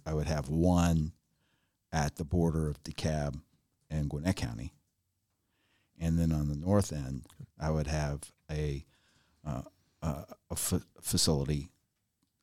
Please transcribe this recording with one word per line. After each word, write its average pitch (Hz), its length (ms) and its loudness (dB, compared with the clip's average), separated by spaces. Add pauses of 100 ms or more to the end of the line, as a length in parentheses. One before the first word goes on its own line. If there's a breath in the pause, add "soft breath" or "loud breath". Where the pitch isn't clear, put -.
I 78 80 -2
would 76 120 0
have 76 220 -2
one 85 640 4 (800)
at 78 240 0
the 82 80 -6
border 80 440 2
of 71 160 -6
DeKalb 73 560 -4 (500)
and 76 180 -2
Gwinnett 80 280 -2
County. 57 360 -8 (1300)
And 82 200 0
then 82 140 4
on 73 160 0
the 73 80 -2
north 92 360 2
end, 65 340 -8 (320)
I 78 120 0
would 76 160 0
have 73 340 -2 (300)
a, 73 340 -4 (600)
uh, 69 180 -6 (400)
uh, 76 200 -4 (280)
a - 60 -4
fa-, - 260 -2 (200)
facility 73 680 2 (720)